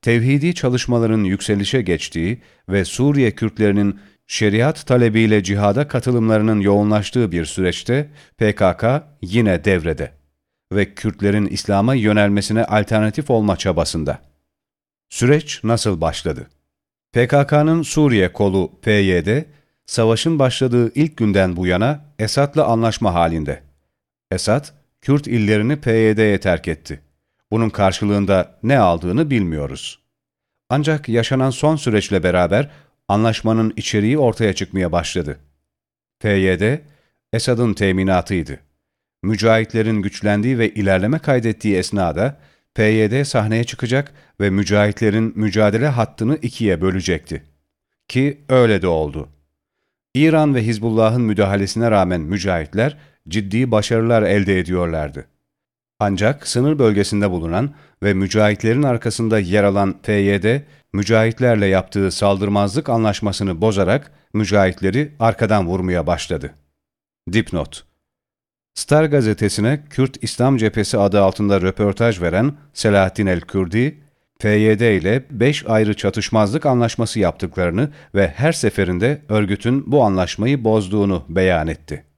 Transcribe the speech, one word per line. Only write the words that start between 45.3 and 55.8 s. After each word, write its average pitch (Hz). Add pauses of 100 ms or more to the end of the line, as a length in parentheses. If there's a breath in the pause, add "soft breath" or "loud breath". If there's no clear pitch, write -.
mücadele 107
hattını 117
ikiye 101
bölecekti. 90 (680)
Ki 143
öyle 113
de 92
oldu. 78 (880)
İran 151
ve 113
Hizbullah'ın 113
müdahalesine 101
rağmen 92
mücahitler 90 (300 soft breath)
ciddi 104
başarılar 113
elde 98
ediyorlardı. 80 (720)